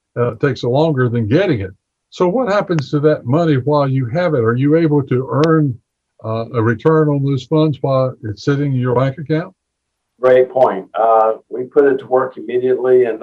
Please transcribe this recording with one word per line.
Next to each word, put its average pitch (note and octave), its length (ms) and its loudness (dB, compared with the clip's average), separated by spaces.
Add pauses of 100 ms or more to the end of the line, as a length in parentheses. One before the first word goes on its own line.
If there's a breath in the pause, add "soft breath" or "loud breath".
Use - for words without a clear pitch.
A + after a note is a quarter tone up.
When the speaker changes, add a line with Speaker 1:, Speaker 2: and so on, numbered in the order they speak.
(140)
Speaker 1:
uh, A#2+ 220 -2
takes C3+ 260 -2
longer B2+ 460 0
than A#2 180 -2
getting C#3 360 0
it. F#2+ 100 -10 (380)
So - 180 0
what G#3+ 240 -2
happens F#3 380 -2
to D3+ 100 -2
that D3 260 0
money D3+ 300 2
while C#3 320 0
you C3 180 -2
have D#3+ 280 -2
it? A#2+ 100 0
Are A2+ 100 2
you C#3+ 220 2
able D3+ 260 2
to B2+ 260 -2 (180)
earn, D#3 340 2 (440)
uh, A2 200 -6 (100)
a A#2 80 0
return D3+ 460 2
on C#3+ 160 0
those C#3 200 -2
funds D#3 360 0
while C3 420 -2
it's G#2 220 -10
sitting C#3+ 280 0
in C3 60 -2
your B2 160 -2
bank C3+ 240 0
account? D#3+ 340 -6 (680)
Speaker 2:
Great B2+ 280 4
point. G#2 460 0
Uh, A2 440 2 (100)
we A#2+ 160 -8
put C#3+ 220 2
it C3+ 120 0
to B2+ 80 -16
work C3 300 -2
immediately B2 680 0
in A2 160 -6